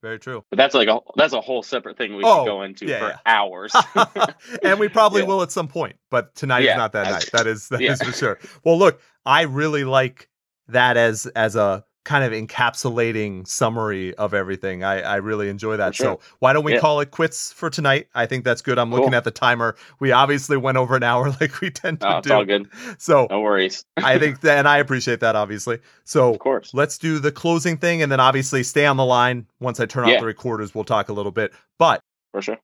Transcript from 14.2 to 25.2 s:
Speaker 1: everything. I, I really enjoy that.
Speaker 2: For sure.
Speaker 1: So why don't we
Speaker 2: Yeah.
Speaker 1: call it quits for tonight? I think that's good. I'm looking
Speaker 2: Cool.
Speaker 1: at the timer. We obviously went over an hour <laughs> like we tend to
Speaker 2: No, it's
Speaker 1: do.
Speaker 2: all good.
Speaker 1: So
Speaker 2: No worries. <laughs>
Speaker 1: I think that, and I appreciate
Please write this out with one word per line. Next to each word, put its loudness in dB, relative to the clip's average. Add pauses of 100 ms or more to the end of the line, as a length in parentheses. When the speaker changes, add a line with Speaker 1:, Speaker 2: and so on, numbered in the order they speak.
Speaker 1:
everything. -4
I, -2
I -4
really -4
enjoy -6
that. 0
Speaker 2:
For -6
sure. 0
Speaker 1:
So -10 (200)
why 4
don't 0
we 0
Speaker 2:
Yeah. 4
Speaker 1:
call 2
it -6
quits -4
for -8
tonight? 0
I 0
think -4
that's 0
good. 0
I'm 0
looking 2
Speaker 2:
Cool. 0
Speaker 1:
at 0
the -4
timer. 0 (240)
We 2
obviously 4
went 0
over 0
an 2
hour 2
<laughs> -4
like -4
we -6
tend -6
to 0
Speaker 2:
No, 2
it's -8
Speaker 1:
do. 4
Speaker 2:
all 4
good. -2 (280)
Speaker 1:
So 2
Speaker 2:
No -2
worries. 0
<laughs> -8
Speaker 1:
I 2
think -2
that, 4
and 4
I 6
appreciate 0